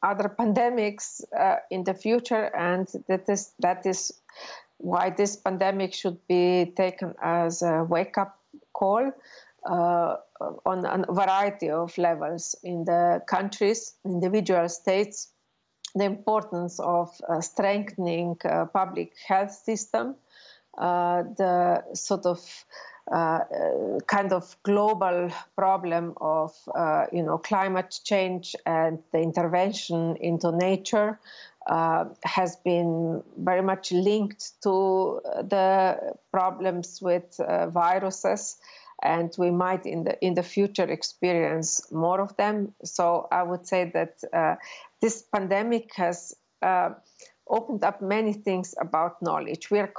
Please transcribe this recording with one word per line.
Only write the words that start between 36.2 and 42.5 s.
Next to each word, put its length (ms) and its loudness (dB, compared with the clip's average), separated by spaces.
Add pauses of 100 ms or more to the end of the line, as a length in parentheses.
problems 720 -2
with, 380 -2
uh, 280 0
viruses, 880 0 (460)
and 340 0
we 140 4
might 340 2
in 200 -4
the, 200 -2
in 100 2
the 80 2
future 460 0
experience 1040 -2
more 300 0
of 160 -6
them. 360 0 (100)